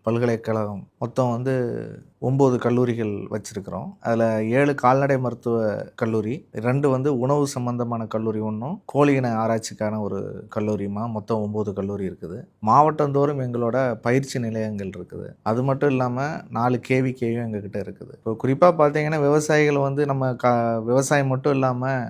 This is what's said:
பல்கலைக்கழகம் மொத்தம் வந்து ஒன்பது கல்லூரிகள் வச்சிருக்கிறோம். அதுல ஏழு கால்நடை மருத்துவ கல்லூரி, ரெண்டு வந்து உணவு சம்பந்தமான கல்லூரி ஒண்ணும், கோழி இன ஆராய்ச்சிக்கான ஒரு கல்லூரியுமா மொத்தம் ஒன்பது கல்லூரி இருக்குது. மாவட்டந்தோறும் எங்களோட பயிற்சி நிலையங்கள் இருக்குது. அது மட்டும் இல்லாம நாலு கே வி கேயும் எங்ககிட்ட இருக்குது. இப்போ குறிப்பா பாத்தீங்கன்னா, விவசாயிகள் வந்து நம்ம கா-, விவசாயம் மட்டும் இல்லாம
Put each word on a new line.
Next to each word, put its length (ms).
பல்கலைக்கழகம் 800
மொத்தம் 320
வந்து 220
ஒன்பது 400
கல்லூரிகள் 540
வச்சிருக்கிறோம். 600
அதுல 260
ஏழு 240
கால்நடை 420
மருத்துவ 380
கல்லூரி, 400
ரெண்டு 300
வந்து 280
உணவு 300
சம்பந்தமான 600
கல்லூரி 320
ஒண்ணும், 360
கோழி 300
இன 200
ஆராய்ச்சிக்கான 680
ஒரு 180
கல்லூரியுமா 600
மொத்தம் 320
ஒன்பது 320
கல்லூரி 340
இருக்குது. 320
மாவட்டந்தோறும் 840
எங்களோட 340
பயிற்சி 380
நிலையங்கள் 540
இருக்குது. 340
அது 200
மட்டும் 300
இல்லாம 360
நாலு 300
கே 200
வி 120
கேயும் 320
எங்ககிட்ட 340
இருக்குது. 360
இப்போ 240
குறிப்பா 360
பாத்தீங்கன்னா, 460
விவசாயிகள் 680
வந்து 180
நம்ம 300
கா-, 480
விவசாயம் 500
மட்டும் 240
இல்லாம 260